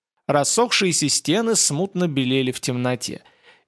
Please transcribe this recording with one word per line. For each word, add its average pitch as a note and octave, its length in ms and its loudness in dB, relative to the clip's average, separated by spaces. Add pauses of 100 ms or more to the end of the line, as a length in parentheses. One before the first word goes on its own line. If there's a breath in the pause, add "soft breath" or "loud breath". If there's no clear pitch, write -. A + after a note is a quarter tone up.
(260)
Рассохшиеся D#3+ 840 2
стены G#3+ 480 0
смутно F3+ 500 0
белели C3 460 0
в - 80 -12
темноте. B2 640 -4 (460 soft breath)